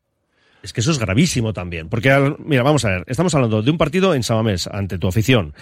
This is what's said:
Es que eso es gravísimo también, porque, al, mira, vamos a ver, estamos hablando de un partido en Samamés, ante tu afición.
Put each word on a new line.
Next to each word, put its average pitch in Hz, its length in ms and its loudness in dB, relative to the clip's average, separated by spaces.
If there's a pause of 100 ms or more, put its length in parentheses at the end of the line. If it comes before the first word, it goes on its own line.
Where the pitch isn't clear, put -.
(640)
Es - 100 -16
que - 80 -4
eso 135 120 0
es 143 80 -2
gravísimo 110 520 0
también, 87 360 -10
porque, 113 240 2
al, 139 260 2
mira, 131 240 0
vamos 143 220 2
a 104 60 0
ver, 90 180 -4
estamos 165 260 0
hablando 110 280 2
de 120 100 2
un 170 60 -2
partido 175 360 0
en 127 80 0
Samamés, 110 460 0
ante 98 280 -6
tu 92 120 -2
afición. 104 540 2